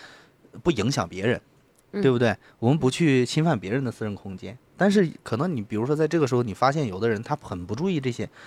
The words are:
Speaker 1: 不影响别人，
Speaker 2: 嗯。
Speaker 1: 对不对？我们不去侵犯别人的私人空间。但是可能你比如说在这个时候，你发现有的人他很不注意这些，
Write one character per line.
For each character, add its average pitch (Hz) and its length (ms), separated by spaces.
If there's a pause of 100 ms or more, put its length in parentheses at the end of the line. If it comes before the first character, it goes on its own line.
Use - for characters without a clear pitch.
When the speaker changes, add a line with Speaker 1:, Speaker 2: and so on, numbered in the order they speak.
(640)
Speaker 1:
不 175 80
影 113 200
响 107 160
别 92 180
人， 113 140 (520)
Speaker 2:
嗯。 202 100
Speaker 1:
对 135 100
不 120 80
对？ 113 160 (240)
我 113 100
们 151 80
不 131 120
去 131 360
侵 151 180
犯 160 160
别 92 120
人 139 120
的 120 80
私 - 140
人 104 100
空 92 220
间。 95 200 (180)
但 196 160
是 190 180 (140)
可 - 140
能 165 180
你 120 40
比 104 160
如 107 100
说 147 100
在 156 120
这 165 120
个 143 80
时 123 80
候， 120 80
你 101 100
发 127 180
现 147 160
有 95 120
的 113 100
人 104 140
他 151 180
很 87 240
不 90 80
注 156 160
意 170 100
这 131 120
些， 107 180 (180)